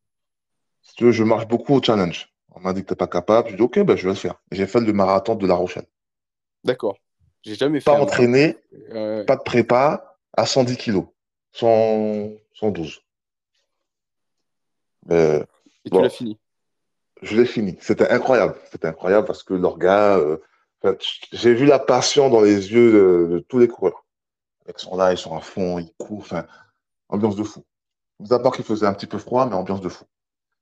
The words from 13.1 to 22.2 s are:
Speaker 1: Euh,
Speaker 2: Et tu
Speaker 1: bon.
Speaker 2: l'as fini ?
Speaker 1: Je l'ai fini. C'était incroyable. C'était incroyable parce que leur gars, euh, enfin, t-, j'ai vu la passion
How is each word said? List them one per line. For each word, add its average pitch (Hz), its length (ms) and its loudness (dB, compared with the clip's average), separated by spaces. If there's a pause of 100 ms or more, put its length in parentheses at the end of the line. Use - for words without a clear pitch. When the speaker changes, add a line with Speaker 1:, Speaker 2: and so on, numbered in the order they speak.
Speaker 1:
Euh, 78 320 2 (420)
Speaker 2:
Et 101 60 -14
tu 92 60 2
Speaker 1:
bon. 92 60 4
Speaker 2:
l'as 123 80 2
fini ? 107 280 -10 (840)
Speaker 1:
Je 101 160 -8
l'ai 120 100 6
fini. 101 340 -4
C'était - 280 0
incroyable. 117 480 0 (140)
C'était - 180 -8
incroyable 92 400 0
parce - 160 -10
que 95 100 -6
leur 87 240 -2
gars, 98 400 2
euh, 76 200 -2 (440)
enfin, 95 120 0
t-, - 120 -12 (240)
j'ai 120 240 2
vu 131 120 2
la 135 120 6
passion 131 500 2